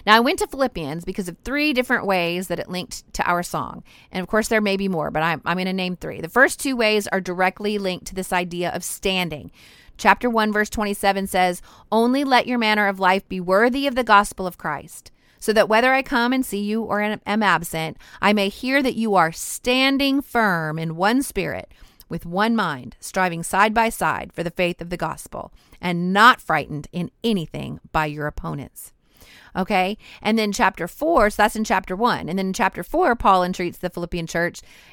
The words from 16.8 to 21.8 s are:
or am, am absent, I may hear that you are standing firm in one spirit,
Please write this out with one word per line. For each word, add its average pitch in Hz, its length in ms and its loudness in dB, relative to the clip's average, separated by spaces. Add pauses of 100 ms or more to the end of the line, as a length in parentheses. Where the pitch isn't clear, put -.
or 208 180 -2
am, 208 240 -2
am 214 180 0
absent, 165 540 0 (240)
I 202 100 4
may 208 160 2
hear 262 340 0
that 262 140 0
you 220 200 0
are 165 180 4
standing 269 880 0
firm 170 580 -2
in 160 160 -6
one 214 260 2
spirit, 156 520 -6 (340)